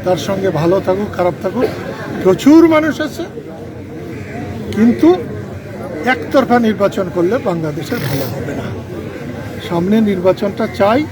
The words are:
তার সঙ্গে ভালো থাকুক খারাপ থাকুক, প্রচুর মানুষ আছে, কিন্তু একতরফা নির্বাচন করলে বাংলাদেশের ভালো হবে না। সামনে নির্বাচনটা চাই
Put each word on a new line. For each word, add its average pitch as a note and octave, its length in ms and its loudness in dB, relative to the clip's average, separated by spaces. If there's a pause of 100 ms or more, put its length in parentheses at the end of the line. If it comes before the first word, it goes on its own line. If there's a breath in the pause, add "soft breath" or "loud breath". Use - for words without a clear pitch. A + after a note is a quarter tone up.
তার F3+ 120 2
সঙ্গে F#3+ 340 -2
ভালো E3+ 360 2
থাকুক G3+ 300 0
খারাপ F3 260 0
থাকুক, G#3 220 -2 (580)
প্রচুর D4 460 8
মানুষ D#4 320 2
আছে, D#4 220 -6 (1500)
কিন্তু A#3+ 440 4 (920)
একতরফা A#3+ 520 2
নির্বাচন G3 560 0
করলে F3+ 240 2
বাংলাদেশের E3 600 -4
ভালো C3+ 280 -4
হবে - 280 -6
না। C4+ 80 -6 (1040)
সামনে F#3 320 2
নির্বাচনটা G3 760 2
চাই A3+ 380 2